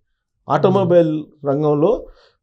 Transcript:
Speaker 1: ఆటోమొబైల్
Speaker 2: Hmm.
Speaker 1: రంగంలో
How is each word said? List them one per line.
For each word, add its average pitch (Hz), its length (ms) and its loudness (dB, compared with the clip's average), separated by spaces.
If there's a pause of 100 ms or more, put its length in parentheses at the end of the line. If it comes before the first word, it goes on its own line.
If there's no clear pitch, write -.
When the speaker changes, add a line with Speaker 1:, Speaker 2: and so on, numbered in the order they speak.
(500)
Speaker 1:
ఆటోమొబైల్ 170 720 0
Speaker 2:
Hmm. - 300 -12
Speaker 1:
రంగంలో 151 560 0 (380)